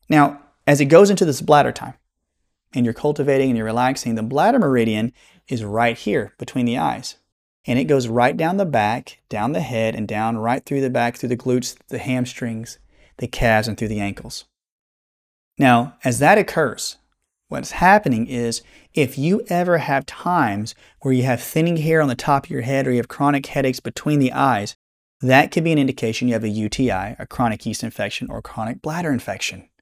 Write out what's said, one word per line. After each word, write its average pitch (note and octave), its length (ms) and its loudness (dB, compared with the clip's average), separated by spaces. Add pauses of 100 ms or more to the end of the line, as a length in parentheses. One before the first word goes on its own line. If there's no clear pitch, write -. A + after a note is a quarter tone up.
Now, D3 320 4 (240)
as C#3+ 140 4
it D3 60 2
goes E3+ 240 8
into F#3+ 160 2
this C#3 160 -2
bladder C#3 320 4
time, - 220 -14 (800)
and B2 120 2
you're A2+ 80 0
cultivating C#3 560 0
and A#2+ 80 0
you're A2 80 -4
relaxing, A#2+ 500 -2
the A2 80 -4
bladder D#3+ 360 2
meridian A#2 520 2 (380)
is A2+ 160 -4
right A2+ 320 0
here C#3 420 -2
between - 260 -4
the A#2+ 120 0
eyes. C3+ 400 -6 (500)
And A#2 100 0
it C#3+ 60 0
goes C#3 240 2
right A#2+ 280 2
down E3 220 -2
the G3+ 80 0
back, A#2 600 -2
down A2 240 -4
the F3 100 -2
head, A2+ 320 -2
and G#2+ 140 -6
down A2 300 -2
right A#2 280 -2
through C#3 160 -2
the C3 80 0
back, A#2+ 280 -2
through B2 120 -6
the A#2+ 80 -2
glutes, B2 380 -2 (140)
the C3 100 -8
hamstrings, B2 800 -6 (380)
the A#2+ 100 -6
calves, A2 400 2
and G#2 100 -6
through A2 120 -4
the G#2+ 100 -4
ankles. G2+ 460 -8 (1120)
Now, B2+ 440 4
as B2 160 0
that E3+ 200 6
occurs, - 580 -2 (520)
what's C3+ 220 -10
happening F3 540 4
is A#2+ 380 -6 (320)
if C3+ 200 0
you F3 320 0
ever F3 300 2
have C#3 300 -2
times A2+ 680 -2 (280)
where C3+ 120 0
you B2+ 80 2
have B2 180 0
thinning E3 380 0
hair D#3+ 240 2
on D3 60 2
the B2 80 -2
top C#3 300 0
of - 40 -14
your C#3 120 -6
head C3+ 260 -2
or B2+ 40 2
you B2 60 2
have A#2 120 -2
chronic C#3+ 360 0
headaches C3+ 340 -2
between - 380 -2
the C3 160 2
eyes, B2 420 0 (460)
that C3 300 4
could E3 120 0
be E3 80 0
an D#3+ 60 2
indication B2+ 500 -2
you A#2+ 60 2
have A2 100 -2
a A2 60 -2
U G#2+ 180 -2
T B2+ 220 -2
I, G2 300 -4
a - 80 -14
chronic A2+ 360 -2
yeast A2 200 -8
infection, G#2 480 -8
or A2 100 -10
chronic - 400 -10
bladder D#3+ 300 -4
infection. F#2+ 580 -6 (120)